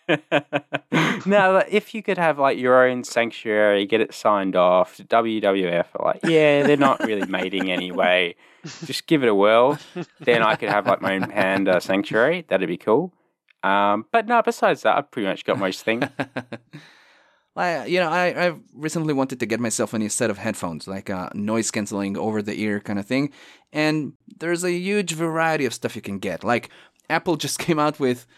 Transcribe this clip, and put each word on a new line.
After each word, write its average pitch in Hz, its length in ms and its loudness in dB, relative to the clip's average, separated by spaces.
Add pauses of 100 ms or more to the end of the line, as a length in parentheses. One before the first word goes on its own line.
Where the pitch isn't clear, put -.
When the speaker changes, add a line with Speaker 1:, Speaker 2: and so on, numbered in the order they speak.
Speaker 1:
<laughs> 214 140 2 (1040)
No, 190 280 4
like, 175 160 4
if 202 240 -2
you 220 100 -10
could 185 140 -2
have, 160 200 2
like, 135 200 2
your 127 300 6
own 123 140 -4
sanctuary, 107 840 0
get 110 140 2
it 110 140 -2
signed 98 400 0
off, 90 540 4
W 113 320 0
W 98 280 2
F 87 200 0 (100)
are - 80 -2
like, - 160 -2
"Yeah, 151 420 4
they're 147 120 4
not 139 280 2
really 104 220 -2
mating 95 460 -4
anyway. 90 640 0 (480)
Just 143 240 -8
give 151 160 2
it 120 40 4
a 107 60 4
whirl." 113 420 4 (440)
Then 120 240 2
I 107 100 4
could 110 140 -4
have, 101 180 0
like, 98 160 0
my 95 140 0
own 92 120 -2
panda 95 520 2
sanctuary. 110 680 0
That'd 92 200 0
be 87 80 -4
cool. 151 360 0 (520)
Um, 104 480 2
but 220 160 0
no, 240 140 2
besides 208 400 0
that, 107 140 2
I've - 140 -4
pretty 104 180 -4
much 87 160 -4
got - 140 0
most 95 240 -4
things. 117 280 -2
Speaker 2:
<laughs> - 60 -20 (1400)
Like, 165 340 -4
you 175 120 0
know, 170 100 0
I, 175 380 0
I've 156 120 -6 (140)
recently 156 400 -4
wanted 135 260 -2
to 120 60 -2
get 110 140 -2
myself 113 340 -2
a 117 40 -2
new 107 120 -2
set 117 180 -2
of 101 80 -4
headphones, 98 500 -8
like, 98 220 -10
a 92 260 -8
noise 107 360 -2
canceling 101 480 -4
over 107 240 -4
the 101 180 -6
ear 104 200 -2
kind 101 180 -6
of 95 80 -8
thing. 139 260 -2 (400)
And 156 400 -2 (260)
there's 170 240 -4
a 180 100 -2
huge 180 400 -2
variety 160 520 -2
of 117 80 -2
stuff - 240 -8
you 107 60 -12
can 98 160 -8
get. 92 260 -6
Like, 117 240 -2 (400)
Apple 165 280 -2
just - 220 -6
<laughs> - 80 -10
came 160 120 0
out 151 200 0
with, 127 280 -2 (120)